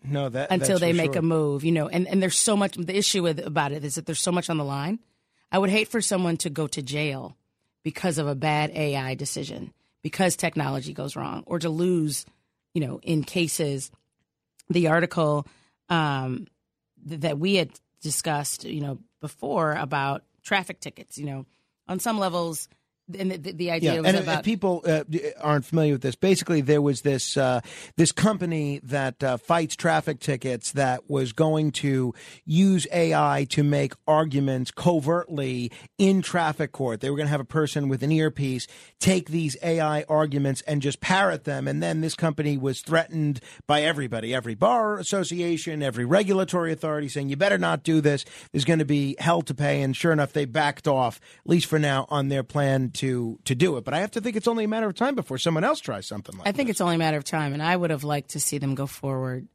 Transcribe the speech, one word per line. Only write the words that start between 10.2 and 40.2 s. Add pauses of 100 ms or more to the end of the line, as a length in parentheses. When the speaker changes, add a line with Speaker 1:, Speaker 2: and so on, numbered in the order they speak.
Speaker 2:
technology
goes
wrong,
or
to
lose, (480)
you
know,
in
cases, (800)
the
article, (440)
um, (600)
th-,
that
we
had (300)
discussed,
you
know, (220)
before
about (200)
traffic
tickets,
you
know, (440)
on
some
levels, (500)
and
the,
the,
the
idea
Speaker 1:
Yeah,
Speaker 2:
was
Speaker 1:
and
Speaker 2:
about
Speaker 1:
if
people,
uh,
d-,
aren't
familiar
with
this,
basically
there
was
this,
uh, (340)
this
company
that,
uh,
fights
traffic
tickets
that
was
going
to (320)
use
A
I
to
make (120)
arguments
covertly (240)
in
traffic
court.
They
were
gonna
have
a
person
with
an
earpiece (340)
take
these
A
I
arguments